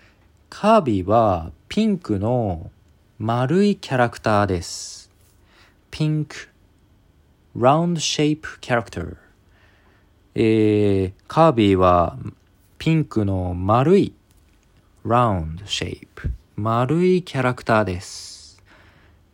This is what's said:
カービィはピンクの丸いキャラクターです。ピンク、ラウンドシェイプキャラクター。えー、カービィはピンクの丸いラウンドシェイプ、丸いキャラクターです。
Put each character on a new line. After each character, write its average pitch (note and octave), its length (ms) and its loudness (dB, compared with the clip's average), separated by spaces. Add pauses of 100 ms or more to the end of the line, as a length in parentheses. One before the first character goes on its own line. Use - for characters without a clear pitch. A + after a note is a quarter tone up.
(500)
カ G#3+ 300 4
ー - 20 -4
ビ G#2 220 0
ィ - 20 -8
は G2 460 2 (160)
ピ A3 180 0
ン G#3 100 0
ク G#2+ 220 -4
の G2+ 520 -4 (480)
丸 B2+ 460 0
い G3+ 120 2
キ - 140 -14
ャ C3+ 60 -4
ラ A#2+ 140 2
ク - 100 -18
タ G#2 220 2
ー G#2 40 0
で - 160 -2
す。 - 480 -16 (800)
ピ D#3 160 -2
ン D3+ 160 -2
ク、 - 240 -18 (1080)
ラ B2 220 4
ウ E3+ 100 0
ン F3 80 -2
ド D#3+ 60 -4
シ - 200 -4
ェ D3+ 40 2
イ D3+ 120 0
プ - 240 -18
キ - 120 -6
ャ B2 40 0
ラ A#2 60 -2
ク - 80 -14
タ - 120 -8
ー。 F2 140 -12 (1200)
え - 60 -2
ー、 G#2 720 2 (160)
カ D#3+ 220 4
ー - 20 0
ビ G#2+ 200 4
ィ F#2+ 40 4
は F2+ 420 2 (600)
ピ D#3+ 160 0
ン D#3 100 2
ク - 200 -2
の F#2 300 -2
丸 A#2 440 2
い D3+ 140 0 (920)
ラ A#2+ 220 2
ウ G2 160 0
ン D#2+ 140 -8
ド G2+ 100 -16
シ - 180 -6
ェ F2+ 60 -8
イ - 260 -14
プ、 - 160 -6 (240)
丸 B2 500 0
い F#3 160 2
キ - 160 -8
ャ C3 40 -2
ラ B2+ 120 0
ク - 100 -18
タ A2 180 4
ー - 20 2
で F2+ 160 -4
す。 - 600 -20 (720)